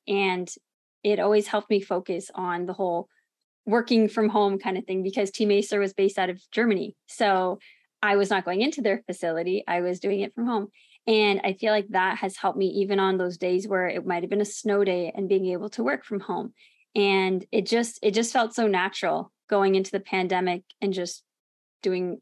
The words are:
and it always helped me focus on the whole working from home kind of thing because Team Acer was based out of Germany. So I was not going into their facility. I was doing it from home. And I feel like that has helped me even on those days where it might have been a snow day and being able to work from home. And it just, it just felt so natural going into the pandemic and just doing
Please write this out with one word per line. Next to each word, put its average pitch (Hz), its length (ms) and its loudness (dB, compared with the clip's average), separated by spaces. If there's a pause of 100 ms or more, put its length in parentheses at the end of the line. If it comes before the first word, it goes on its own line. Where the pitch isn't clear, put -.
and 190 420 0 (540)
it 208 160 2
always 208 280 2
helped 208 220 -2
me 202 120 4
focus 180 520 -4
on 180 340 -4
the 185 60 -6
whole 180 360 -2 (560)
working 226 420 4
from 214 220 2
home 202 300 2
kind 190 180 -4
of 185 80 -6
thing 190 160 -2
because 196 300 -2
Team 214 180 0
Acer 202 300 2
was 196 140 0
based 196 260 2
out 185 100 0
of 185 100 -8 (120)
Germany. 226 440 0 (120)
So 185 500 0 (440)
I 202 140 2
was 202 140 2
not 190 160 0
going 185 160 -2
into 294 200 0
their 214 260 0
facility. 175 600 -4
I 175 140 -2
was 180 180 -2
doing 202 200 -2
it 196 160 -6
from 233 100 -4
home. 220 220 -2 (400)
And 208 360 4
I 190 100 0
feel 214 180 -2
like 208 180 2
that 190 300 0
has 190 180 -6
helped 190 220 -2
me 190 80 2
even 196 320 0
on 190 180 2
those 180 200 -2
days 185 300 0
where 185 200 0
it 170 180 -6
might 175 160 -2
have 185 80 -6
been 202 120 0
a 208 40 0
snow 208 380 0
day 180 320 0
and 190 140 -4
being 190 180 2
able 185 220 -4
to 226 140 -6
work 269 200 -2
from 202 160 -6
home. 175 340 -8 (420)
And 190 560 2
it 202 140 2
just, 233 380 -2
it 208 100 2
just 226 200 0
felt 233 200 0
so 233 140 0
natural 185 640 -2 (180)
going 196 240 4
into 190 180 0
the 196 80 -2
pandemic 185 640 -2 (180)
and 196 120 0
just 175 300 -6 (580)
doing 180 400 -2